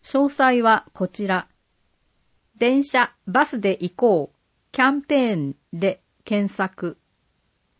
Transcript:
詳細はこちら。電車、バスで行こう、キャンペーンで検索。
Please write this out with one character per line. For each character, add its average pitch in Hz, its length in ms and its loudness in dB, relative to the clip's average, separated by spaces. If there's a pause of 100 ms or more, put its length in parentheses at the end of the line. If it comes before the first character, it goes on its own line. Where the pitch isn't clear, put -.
詳 277 260 0
細 262 320 2
は 220 300 2
こ 185 160 -4
ち - 180 -8
ら。 185 220 -2 (1080)
電 262 260 2
車、 247 300 0 (140)
バ 247 180 2
ス 233 160 -8
で 196 100 0
行 180 240 -6
こ 196 380 0
う、 - 40 -20 (360)
キ - 80 -2
ャ 262 100 4
ン 285 120 -4
ペ 254 300 0
ー - 40 -2
ン 139 180 -4 (160)
で 175 300 -2 (240)
検 202 280 -2
索。 185 440 -6 (840)